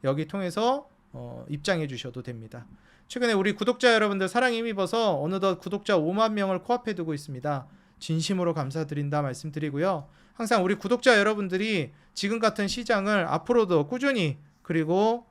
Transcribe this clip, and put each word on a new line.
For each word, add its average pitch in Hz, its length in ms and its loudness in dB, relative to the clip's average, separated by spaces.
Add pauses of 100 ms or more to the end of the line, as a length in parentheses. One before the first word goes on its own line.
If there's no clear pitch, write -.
여기 143 240 0
통해서, 208 600 -2 (240)
어, 120 360 -14
입장해 147 380 -2
주셔도 127 380 -10
됩니다. 120 420 -14 (400)
최근에 240 280 0
우리 196 180 2
구독자 240 420 4
여러분들 202 320 2
사랑 240 260 2
힘입어서 220 680 0
어느덧 185 400 0
구독자 202 360 -2
오만 196 380 2
명을 190 240 0
코앞에 233 360 -2
두고 165 200 -4
있습니다. 143 540 -6 (320)
진심으로 170 520 0
감사드린다 147 720 -2
말씀드리고요. 147 840 -4 (260)
항상 220 300 2
우리 190 100 2
구독자 240 420 4
여러분들이 202 760 0 (220)
지금 214 260 -2
같은 214 260 0
시장을 202 640 0
앞으로도 175 580 2
꾸준히 247 520 0 (240)
그리고 190 680 0